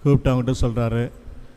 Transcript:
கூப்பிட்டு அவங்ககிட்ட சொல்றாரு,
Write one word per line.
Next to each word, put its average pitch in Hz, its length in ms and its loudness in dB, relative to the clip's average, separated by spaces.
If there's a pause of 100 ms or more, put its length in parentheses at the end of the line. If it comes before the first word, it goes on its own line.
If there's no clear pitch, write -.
கூப்பிட்டு 131 400 2
அவங்ககிட்ட 127 180 -2
சொல்றாரு, 117 500 0 (460)